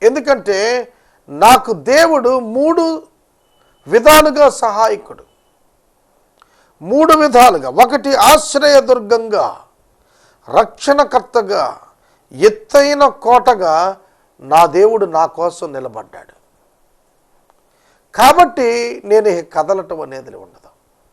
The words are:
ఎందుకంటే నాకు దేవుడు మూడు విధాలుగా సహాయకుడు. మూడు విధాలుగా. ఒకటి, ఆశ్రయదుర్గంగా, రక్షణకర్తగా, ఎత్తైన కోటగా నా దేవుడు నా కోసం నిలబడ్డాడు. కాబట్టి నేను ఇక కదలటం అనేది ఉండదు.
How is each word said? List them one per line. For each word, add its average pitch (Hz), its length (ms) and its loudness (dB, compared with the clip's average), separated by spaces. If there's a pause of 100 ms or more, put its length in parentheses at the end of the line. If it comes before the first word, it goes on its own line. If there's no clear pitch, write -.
ఎందుకంటే 233 880 -2 (360)
నాకు 220 440 2
దేవుడు 262 680 0
మూడు 311 640 -4 (840)
విధాలుగా 294 640 4
సహాయకుడు. 220 760 -4 (1600)
మూడు 294 320 0
విధాలుగా. 240 560 2
ఒకటి, 240 460 0
ఆశ్రయదుర్గంగా, 233 1500 0 (960)
రక్షణకర్తగా, 233 1200 -4 (500)
ఎత్తైన 277 760 0
కోటగా 196 920 0 (420)
నా 151 260 2
దేవుడు 202 400 0
నా 160 200 -2
కోసం 165 480 -8
నిలబడ్డాడు. 127 600 -18 (1800)
కాబట్టి 240 880 0
నేను 208 220 2
ఇక 175 260 -4
కదలటం 165 480 -6
అనేది 131 340 -16
ఉండదు. - 340 -20 (440)